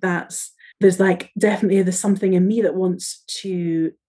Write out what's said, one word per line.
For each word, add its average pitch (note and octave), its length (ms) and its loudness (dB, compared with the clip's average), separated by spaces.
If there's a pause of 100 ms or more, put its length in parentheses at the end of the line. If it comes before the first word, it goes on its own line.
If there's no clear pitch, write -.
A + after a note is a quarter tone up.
that's, - 520 -6 (280)
there's, F#3 180 4
like, F#3 400 0
definitely G3+ 440 2
there's F3+ 160 -2
something G3 340 0
in F#3 160 4
me A3 140 0
that D#3+ 120 0
wants F#3 480 -4 (200)
to E3+ 500 -4 (160)